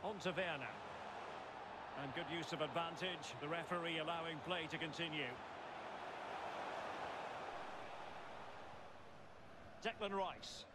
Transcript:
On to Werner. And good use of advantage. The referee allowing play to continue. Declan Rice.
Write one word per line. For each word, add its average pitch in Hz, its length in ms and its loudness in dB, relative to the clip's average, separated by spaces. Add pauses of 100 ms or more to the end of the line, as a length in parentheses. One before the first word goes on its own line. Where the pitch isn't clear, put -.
On 202 160 2
to 185 100 4
Werner. 151 380 2 (1300)
And 135 120 -2
good 170 180 2
use - 200 2
of 151 80 2
advantage. 165 800 2
The 147 80 2
referee 170 500 4
allowing 165 480 2
play 165 240 4
to 156 80 0
continue. 156 540 2 (4000)
Declan 214 300 4
Rice. 185 520 2 (100)